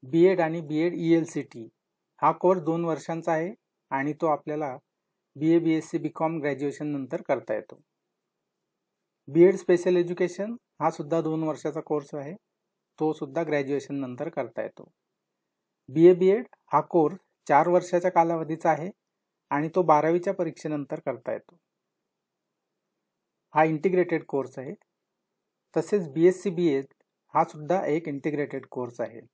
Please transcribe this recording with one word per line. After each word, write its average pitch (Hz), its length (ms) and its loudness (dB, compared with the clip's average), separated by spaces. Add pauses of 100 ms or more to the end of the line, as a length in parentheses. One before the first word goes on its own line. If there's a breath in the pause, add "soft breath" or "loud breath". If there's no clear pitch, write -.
बीएड 170 380 4
आणि 165 200 -2
बीएड 156 340 -2
ईएलसीटी. 160 680 0 (600)
हा 147 100 4
कोर्स 180 300 2
दोन 165 220 -2
वर्षांचा 165 480 -4
आहे 165 200 -2 (380)
आणि 139 220 -4
तो 151 140 -4
आपल्याला 151 500 -4 (600)
बीए, 160 220 4
बीएससी, 160 400 0
बीकॉम 160 400 -4
ग्रॅज्युएशन 143 480 -4
नंतर 139 360 -6
करता 120 320 -4
येतो. - 220 -10 (1500)
बीएड 175 280 6
स्पेशल 180 400 2
एज्युकेशन 180 600 -4 (240)
हा 156 100 0
सुद्धा 160 300 -4
दोन 160 220 -2
वर्षाचा 151 380 -6
कोर्स 147 340 -6
आहे, 147 200 -12 (640)
तो 156 140 0
सुद्धा 151 300 -6
ग्रॅज्युएशन 143 540 -2
नंतर 135 320 -6
करता 127 340 -8
येतो. - 280 -12 (960)
बीए, 165 260 8
बीएड 190 320 2 (260)
हा 147 80 4
कोर्स 160 380 2 (280)
चार 156 220 4
वर्षाच्या 175 420 2
कालावधीचा 165 600 0
आहे 156 200 -2 (600)
आणि 143 240 -2
तो 185 80 2
बारावीच्या 165 520 4
परीक्षेनंतर 151 680 -6
करता 123 320 -8
येतो. 113 260 -12 (2000)
हा 156 100 4
इंटिग्रेटेड 170 600 0
कोर्स 135 340 -6
आहे. 139 160 -12 (1000)
तसेच 165 340 -2
बीएससी 165 420 2
बीएड 160 360 0 (480)
हा 160 100 4
सुद्धा 160 420 -4
एक 160 220 -2
इंटिग्रेटेड 143 580 -6
कोर्स 123 340 -10
आहे. 113 200 -8 (140)